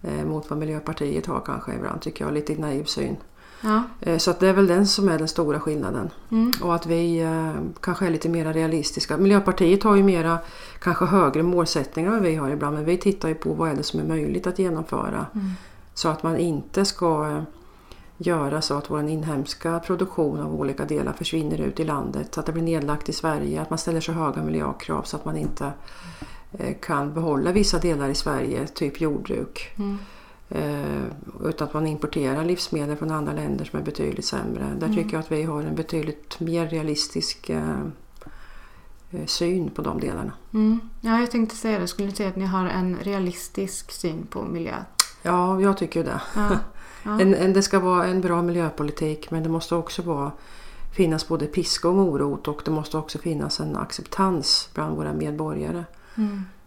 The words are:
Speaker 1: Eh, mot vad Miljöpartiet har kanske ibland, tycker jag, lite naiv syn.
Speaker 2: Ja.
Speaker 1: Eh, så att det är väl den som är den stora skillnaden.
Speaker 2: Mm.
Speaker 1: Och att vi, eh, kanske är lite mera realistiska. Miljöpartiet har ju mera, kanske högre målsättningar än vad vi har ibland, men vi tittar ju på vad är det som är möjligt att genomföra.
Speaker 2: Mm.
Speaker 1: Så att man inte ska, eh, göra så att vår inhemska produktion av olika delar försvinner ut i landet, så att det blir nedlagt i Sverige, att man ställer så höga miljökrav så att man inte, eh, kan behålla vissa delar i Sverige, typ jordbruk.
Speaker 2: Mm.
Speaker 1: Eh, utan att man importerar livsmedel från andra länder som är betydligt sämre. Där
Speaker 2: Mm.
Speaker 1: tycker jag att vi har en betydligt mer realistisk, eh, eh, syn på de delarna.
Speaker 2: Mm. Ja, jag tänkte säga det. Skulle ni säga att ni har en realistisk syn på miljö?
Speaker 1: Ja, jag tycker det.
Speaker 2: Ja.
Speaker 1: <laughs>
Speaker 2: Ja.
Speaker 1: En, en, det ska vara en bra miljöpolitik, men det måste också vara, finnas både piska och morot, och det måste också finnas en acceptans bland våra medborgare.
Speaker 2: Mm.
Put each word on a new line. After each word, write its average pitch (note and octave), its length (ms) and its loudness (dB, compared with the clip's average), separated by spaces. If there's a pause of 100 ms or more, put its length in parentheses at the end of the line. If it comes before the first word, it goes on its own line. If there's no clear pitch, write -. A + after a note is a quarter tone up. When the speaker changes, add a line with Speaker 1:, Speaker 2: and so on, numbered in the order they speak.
Speaker 1:
Eh, D3+ 240 -4
mot D#3 240 -4
vad D3+ 80 -2
Miljöpartiet D3+ 680 -4
har C3 140 -2
kanske - 340 -6
ibland, - 260 -6
tycker - 240 -6
jag, D3 100 -2
lite D3+ 200 -2
naiv D3+ 300 -2
syn. C#3 320 -2 (440)
Speaker 2:
Ja. A3 220 2 (180)
Speaker 1:
Eh, E3 180 2
så F3+ 120 2
att F3 100 0
det F#3 80 8
är F#3+ 40 8
väl F#3+ 140 8
den F#3 200 6
som G3 220 4
är D#3+ 100 4
den D#3+ 100 0
stora D3+ 320 2
skillnaden. D3+ 500 -2 (200)
Speaker 2:
Mm. A3+ 220 4 (100)
Speaker 1:
Och F3 120 4
att E3+ 120 -2
vi, E3+ 340 4
eh, D#3+ 320 0 (280)
kanske F3+ 260 0
är E3 40 4
lite D#3+ 180 0
mera D#3+ 240 2
realistiska. D#3+ 640 0
Miljöpartiet G3 680 6
har G#3 140 8
ju G3 60 10
mera, E3+ 360 6 (420)
kanske F3 240 2
högre D#3+ 380 6
målsättningar E3+ 680 2
än A3 60 4
vad A3 100 4
vi D#3+ 100 4
har C#3+ 160 0
ibland, D3 260 0
men D3+ 80 -2
vi F3 140 4
tittar F#3+ 300 2
ju D#3 60 2
på D#3+ 180 -2
vad D#3+ 180 2
är C#3+ 40 0
det D3 80 -2
som D#3 180 -2
är D3+ 40 -2
möjligt D3+ 420 0
att F3+ 120 -2
genomföra. E3 760 0
Speaker 2:
Mm. G3 160 -2 (440)
Speaker 1:
Så - 140 0
att D#3 140 0
man D#3+ 140 2
inte E3 480 2
ska, D#3+ 440 2
eh, D3+ 140 -2 (800)
göra D#3 400 2
så D3 120 0
att C#3+ 160 -4
vår D3+ 180 0
inhemska D#3 720 -2
produktion E3+ 600 0
av D#3 200 -4
olika C#3 240 -2
delar D3 280 0
försvinner D#3 480 -2
ut C#3 200 -2
i D#3+ 40 2
landet, C#3+ 500 -4
så E3 60 -4
att - 60 -4
det D#3+ 60 -2
blir E3 100 0
nedlagt D3+ 460 0
i D3 40 -4
Sverige, D3+ 500 -2
att - 80 -6
man D#3+ 80 -2
ställer E3 220 0
så E3 120 -4
höga D#3 300 -2
miljökrav - 600 -2
så - 140 -8
att D3 80 -8
man D#3 120 -4
inte, D3+ 360 -2 (800)
eh, - 280 -4
kan D3 340 -2
behålla D#3+ 380 2
vissa G3 260 6
delar D3+ 300 2
i C#3+ 60 0
Sverige, C3+ 520 0
typ C#3+ 340 -4
jordbruk. - 800 -2
Speaker 2:
Mm. G3+ 200 -2 (500)
Speaker 1:
Eh, D3 560 -4 (440)
utan D#3 200 -2
att - 60 -10
man D#3 120 0
importerar D3 580 -2
livsmedel D#3 520 -2
från D#3+ 140 -4
andra D3 220 -2
länder D3 320 -2
som D3+ 140 -6
är C#3+ 60 -4
betydligt - 400 -4
sämre. A2+ 400 -4 (140)
Där - 80 -2
Speaker 2:
Mm. G#3+ 100 2
Speaker 1:
tycker E3 200 0
jag D#3+ 40 -2
att D#3 120 -6
vi D3+ 100 0
har D3+ 200 -2
en D#3 120 -4
betydligt D#3 680 -4
mer E3 280 0
realistisk, D#3+ 840 -4
eh, - 200 -2 (1400)
eh, D3+ 160 -8
syn F3 440 0
på - 120 -6
de - 180 -2
delarna. - 320 -4 (220)
Speaker 2:
Mm. G#3+ 260 6 (200)
Ja, A3+ 200 2
jag A#3+ 100 0
tänkte A3+ 260 0
säga A3 220 0
det. F3+ 80 -2
Skulle G3 220 -4
ni G3 60 -6
säga G3+ 140 -2
att F#3 80 -6
ni F#3+ 100 -2
har F#3 200 2
en F3+ 360 0
realistisk F#3+ 880 -4
syn E3 380 -4
på - 120 -6
miljö? E3 320 -4 (480)
Speaker 1:
Ja, F3+ 380 2
jag G3 180 4
tycker E3 260 -2
det. - 160 -4 (140)
Speaker 2:
Ja. G#3 200 4
Speaker 1:
<laughs> A3 40 2 (440)
Speaker 2:
Ja. G#3+ 180 0
Speaker 1:
En, D4 140 8
en, F#3+ 180 4
det G3 100 6
ska G3 180 4
vara F3+ 260 4
en F#3 140 2
bra F3 220 2
miljöpolitik, D#3 880 -2
men D#3+ 120 0
det D#3+ 60 0
måste D#3+ 260 0
också E3+ 280 -4
vara, D3 300 -2 (640)
finnas D#3+ 320 4
både D3+ 180 0
piska E3+ 420 0
och F3+ 60 4
morot, C#3+ 540 2
och D3 160 -6
det D#3+ 60 0
måste D#3 260 -2
också D#3 220 -4
finnas D3 420 -2
en D3+ 160 -2
acceptans - 960 0
bland D#3 220 -2
våra D3+ 160 -2
medborgare. D#3 720 -2 (300)
Speaker 2:
Mm. G3+ 280 -2 (240)